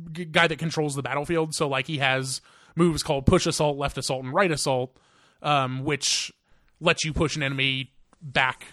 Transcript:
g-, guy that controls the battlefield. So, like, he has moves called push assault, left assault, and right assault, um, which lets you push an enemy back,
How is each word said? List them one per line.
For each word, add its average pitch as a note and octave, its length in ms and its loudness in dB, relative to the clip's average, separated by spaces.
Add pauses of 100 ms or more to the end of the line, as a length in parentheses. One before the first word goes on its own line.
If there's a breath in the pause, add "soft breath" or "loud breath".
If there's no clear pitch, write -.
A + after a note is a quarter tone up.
(140)
g-, F3 120 -8
guy E3+ 220 4
that D#3+ 120 -2
controls D3+ 340 -2
the C#3 80 -4
battlefield. D3 540 -2
So, D#3 120 0
like, C3+ 200 -2
he D#3 100 -4
has C3 440 0 (340 loud breath)
moves E3 280 2
called C#3 220 0
push F3+ 200 6
assault, D3+ 320 0
left C#3 200 -4
assault, C3 260 -4
and C3 100 -6
right F3+ 180 2
assault, C3+ 440 -2 (460 soft breath)
um, C3 420 0
which - 480 -2 (480)
lets E3 240 0
you D#3 100 -4
push D#3+ 220 0
an D3+ 80 -4
enemy C3+ 480 -2 (300)
back, C3 520 -2